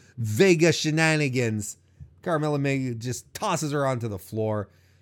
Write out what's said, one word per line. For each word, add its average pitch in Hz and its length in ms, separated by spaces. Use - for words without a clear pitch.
Vega 156 540
shenanigans. 147 1080
Carmella 151 360
May 135 360
just 117 400
tosses 165 360
her 143 140
onto 120 220
the 101 100
floor. 107 520